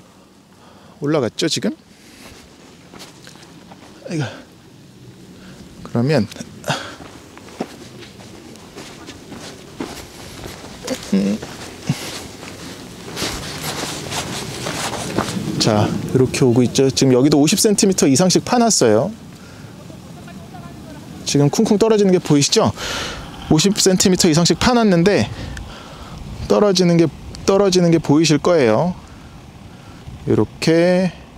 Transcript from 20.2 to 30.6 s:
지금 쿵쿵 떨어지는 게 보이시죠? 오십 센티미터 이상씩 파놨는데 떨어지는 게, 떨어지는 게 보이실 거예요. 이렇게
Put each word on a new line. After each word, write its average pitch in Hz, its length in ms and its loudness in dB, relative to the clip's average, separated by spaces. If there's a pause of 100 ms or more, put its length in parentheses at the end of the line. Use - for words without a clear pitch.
지금 143 260 4
쿵쿵 214 280 2
떨어지는 208 340 4
게 185 60 6
보이시죠? 147 540 2 (760)
오십 156 300 2
센티미터 185 480 4
이상씩 170 300 2
파놨는데 196 720 4 (1160)
떨어지는 185 480 4
게, 170 100 6 (400)
떨어지는 185 460 4
게 165 60 6
보이실 151 400 4
거예요. 151 560 4 (1300)
이렇게 170 840 2 (260)